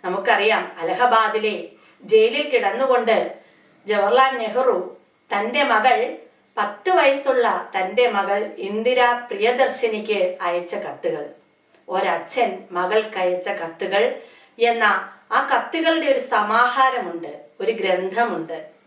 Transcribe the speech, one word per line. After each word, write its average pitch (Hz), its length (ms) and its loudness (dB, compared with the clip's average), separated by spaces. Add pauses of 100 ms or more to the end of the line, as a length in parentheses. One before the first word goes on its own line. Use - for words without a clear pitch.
നമുക്കറിയാം, 202 720 0
അലഹബാദിലെ 214 880 0 (340)
ജയിലിൽ 226 460 4
കിടന്നുകൊണ്ട് 226 880 0 (500)
ജവഹർലാൽ 233 500 2
നെഹ്റു 233 600 -2 (360)
തൻ്റെ 226 300 0
മകൾ, 233 540 2 (400)
പത്ത് 214 340 -4
വയസ്സുള്ള 269 840 2
തൻ്റെ 226 360 2
മകൾ 202 480 -2
ഇന്ദിര 220 460 0 (260)
പ്രിയദർശിനിക്ക് 214 1120 0
അയച്ച 175 340 -4
കത്തുകൾ, 151 560 -6 (580)
ഒരച്ഛൻ 185 720 -2 (120)
മകൾക്ക് 185 480 -2
അയച്ച 180 300 -2
കത്തുകൾ 185 720 -2 (400)
എന്ന 233 240 2 (480)
ആ 269 220 0
കത്തുകളുടെ 320 520 0
ഒരു 269 120 2
സമാഹാരമുണ്ട്, 233 1200 0 (200)
ഒരു 185 120 0
ഗ്രന്ഥമുണ്ട്. 185 1040 -2 (100)